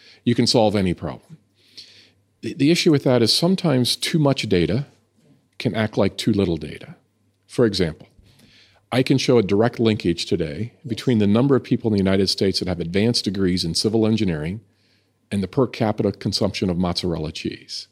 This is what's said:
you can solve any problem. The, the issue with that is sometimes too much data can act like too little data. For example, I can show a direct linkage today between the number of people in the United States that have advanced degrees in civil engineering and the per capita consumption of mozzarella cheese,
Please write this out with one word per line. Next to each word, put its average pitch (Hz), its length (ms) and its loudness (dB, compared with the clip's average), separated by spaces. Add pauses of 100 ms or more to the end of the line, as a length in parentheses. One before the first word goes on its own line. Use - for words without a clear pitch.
(240)
you 120 120 2
can 120 100 2
solve 110 300 2
any 92 180 0
problem. - 420 -12 (1040)
The, 113 120 -8
the 139 160 2
issue 170 220 4
with 139 100 4
that 123 200 4
is 110 100 2
sometimes 160 640 0
too - 240 -2
much 135 280 0
data 92 380 0 (720)
can 101 160 -4
act 110 240 -2
like 98 180 2
too - 160 -2
little 92 240 0
data. - 380 -14 (540)
For 123 180 2
example, 90 400 -2 (840)
I 127 100 2
can 135 160 2
show 127 200 4
a 110 40 4
direct 101 380 2
linkage 107 460 0
today 85 480 -4 (120)
between 113 320 0
the 104 80 4
number 123 300 4
of 120 80 -2
people 113 240 -2
in 104 40 0
the 101 60 0
United 95 320 2
States 95 300 -2
that 92 80 -6
have 85 120 -4
advanced 98 440 0
degrees 92 400 0
in 82 100 -4
civil 110 320 0
engineering 98 540 -2 (720)
and 101 100 -4
the 92 60 -6
per 127 180 0
capita 107 460 -2
consumption 98 580 -4
of 85 60 -2
mozzarella 87 560 -4
cheese, - 600 -12